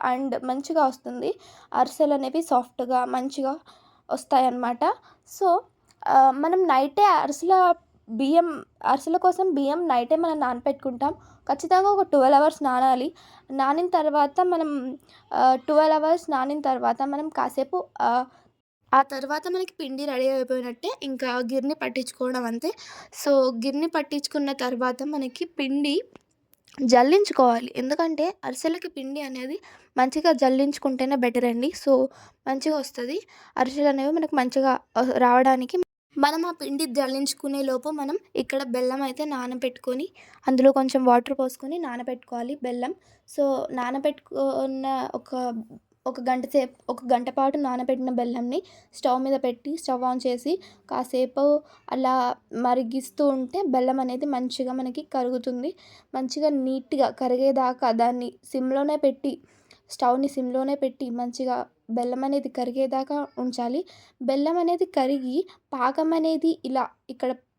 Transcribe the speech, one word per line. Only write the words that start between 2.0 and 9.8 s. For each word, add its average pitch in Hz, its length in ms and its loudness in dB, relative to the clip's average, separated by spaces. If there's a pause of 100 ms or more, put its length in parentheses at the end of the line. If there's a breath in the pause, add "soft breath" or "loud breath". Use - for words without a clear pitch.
అనేవి 269 280 -2
సాఫ్ట్‌గా 247 600 0
మంచిగా 262 540 -4 (540 soft breath)
వస్తాయన్నమాట. 247 720 0 (560 soft breath)
So, 381 200 4 (480)
ఆ, 269 220 8
మనం 330 380 2
నైటే 277 340 2
అరిసెల 359 720 4 (340)
బియ్యం, 285 560 2 (200)
అరిసెల 285 320 0
కోసం 370 380 2
బియ్యం 285 340 0